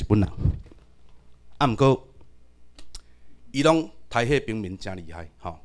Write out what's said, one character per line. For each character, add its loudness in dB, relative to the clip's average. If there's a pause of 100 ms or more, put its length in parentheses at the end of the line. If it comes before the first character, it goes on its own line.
本 6
人。 4 (1300)
啊， 2
毋 2
过 4 (1400)
伊 2
拢 4 (220)
杀 0
迄 2
兵 -4
民 -6
真 -8
厉 -10
害， -12 (120)
吼， -10